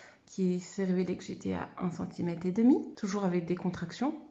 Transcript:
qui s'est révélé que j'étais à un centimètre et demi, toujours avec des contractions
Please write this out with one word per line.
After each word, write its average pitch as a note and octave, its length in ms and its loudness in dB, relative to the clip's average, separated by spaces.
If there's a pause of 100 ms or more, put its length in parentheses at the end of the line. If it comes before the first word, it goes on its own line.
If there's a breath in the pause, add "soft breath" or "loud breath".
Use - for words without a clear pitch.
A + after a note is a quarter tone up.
(280 loud breath)
qui F3+ 340 0
s'est G3 240 -4
révélé F3+ 320 2
que - 80 -14
j'étais F#3+ 260 -6
à - 160 -4 (100)
un F3 140 -2
centimètre E3+ 540 -4
et F#3 80 2
demi, A#3+ 240 8 (180)
toujours G3+ 300 -2
avec F3 200 2
des F3 100 0
contractions F3+ 580 -2 (180)